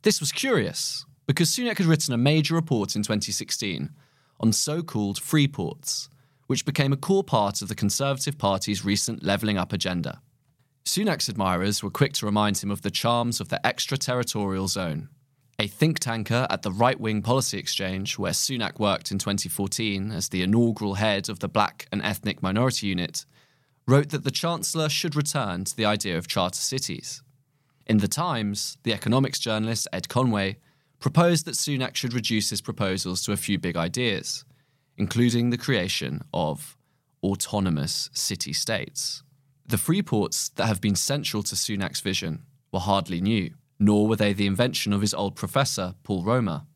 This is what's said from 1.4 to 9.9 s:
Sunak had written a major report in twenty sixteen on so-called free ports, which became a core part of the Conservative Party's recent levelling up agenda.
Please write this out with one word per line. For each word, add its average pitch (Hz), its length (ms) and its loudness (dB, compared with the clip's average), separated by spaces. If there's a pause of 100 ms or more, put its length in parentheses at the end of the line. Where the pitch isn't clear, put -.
Sunak 240 280 0
had 180 100 4
written 151 260 4
a 117 40 2
major 147 380 4
report 123 420 0
in 104 60 0
twenty 104 280 -2
sixteen 95 600 -4 (500)
on 113 100 6
so-called 113 680 -2
free 147 300 4
ports, - 640 -6 (380)
which 127 180 -2
became 139 260 2
a 139 60 2
core 196 260 2
part 104 380 2
of 98 80 -8
the 110 40 -2
Conservative 135 640 0
Party's 98 460 0
recent 98 400 0
levelling 101 340 2
up 90 140 -2
agenda. 90 500 -2 (640)